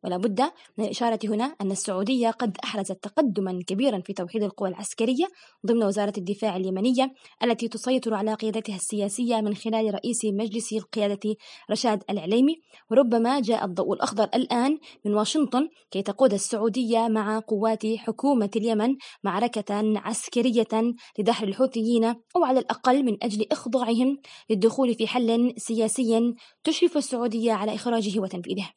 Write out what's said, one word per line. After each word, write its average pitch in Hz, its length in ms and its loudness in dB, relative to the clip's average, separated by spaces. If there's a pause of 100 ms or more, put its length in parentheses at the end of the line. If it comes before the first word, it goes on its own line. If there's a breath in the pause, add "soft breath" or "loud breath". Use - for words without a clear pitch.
ولا 185 140 -2
بد 196 240 0 (360 loud breath)
من 208 80 -2
الإشارة 226 380 -2
هنا 220 380 -2
أن 196 100 -2
السعودية 208 580 0
قد 226 340 -2
أحرزت 196 400 -6
تقدما 196 640 0
كبيرا 208 320 0
في 185 140 -8
توحيد 190 300 -2
القوى 196 260 -2
العسكرية 240 580 -2 (380 soft breath)
ضمن 226 180 4
وزارة 202 340 0
الدفاع 202 380 -4
اليمنية 226 580 0 (300 loud breath)
التي 233 240 0
تسيطر 233 460 -2
على 214 200 0
قيادتها 220 420 -4
السياسية 220 680 -2
من 208 140 0
خلال 220 380 -2
رئيس 233 320 -4
مجلس 214 480 -2
القيادة 208 600 -2 (360 loud breath)
رشاد 214 380 0
العليمي. 220 460 2 (360 soft breath)
وربما 240 480 4
جاء 220 260 0
الضوء 180 280 -2
الأخضر 214 300 0
الآن 254 560 0 (260 loud breath)
من 208 80 0
واشنطن 254 560 0 (220 soft breath)
كي 190 100 -4
تقود 202 320 2
السعودية 226 760 0
مع 214 320 0
قوات 220 460 0
حكومة 226 680 0
اليمن 226 400 2 (280 loud breath)
معركة 208 760 0
عسكرية 226 960 0 (260 loud breath)
لدحر 226 280 2
الحوثيين، 233 580 2
أو 233 380 0
على 262 160 4
الأقل 262 460 2
من 208 160 0
أجل 214 300 -2
إخضاعهم 254 680 0 (320 loud breath)
للدخول 226 460 2
في 220 120 -2
حل 240 500 2
سياسي 226 800 0 (280 loud breath)
تشرف 320 340 2
السعودية 233 560 0
على 214 220 -2
إخراجه 220 440 0
وتنفيذه. 185 560 -6